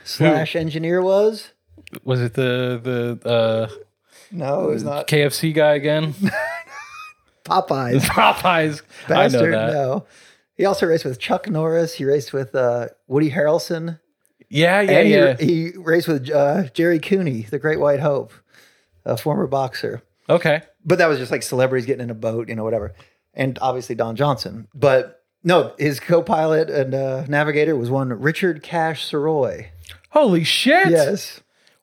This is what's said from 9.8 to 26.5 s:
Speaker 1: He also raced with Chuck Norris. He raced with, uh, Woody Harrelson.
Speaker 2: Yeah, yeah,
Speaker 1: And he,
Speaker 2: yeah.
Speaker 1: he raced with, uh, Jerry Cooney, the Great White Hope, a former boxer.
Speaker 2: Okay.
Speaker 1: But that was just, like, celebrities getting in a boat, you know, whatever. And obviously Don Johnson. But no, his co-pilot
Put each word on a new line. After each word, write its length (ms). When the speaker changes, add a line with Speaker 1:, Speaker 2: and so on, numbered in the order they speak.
Speaker 1:
He 100
also 200
raced 200
with 140
Chuck 300
Norris. 460
He 100
raced 280
with, 200
uh, 360
Woody 240
Harrelson. 680
Speaker 2:
Yeah, 320
yeah, 100
Speaker 1:
And 160
he, 60
Speaker 2:
yeah. 240
Speaker 1:
he 400
raced 300
with, 220
uh, 340
Jerry 260
Cooney, 440
the 160
Great 200
White 200
Hope, 340
a 100
former 320
boxer. 540
Speaker 2:
Okay. 340
Speaker 1:
But 120
that 100
was 100
just, 140
like, 120
celebrities 420
getting 180
in 60
a 60
boat, 340
you 60
know, 80
whatever. 300
And 280
obviously 340
Don 200
Johnson. 580
But 500
no, 340
his 220
co-pilot 680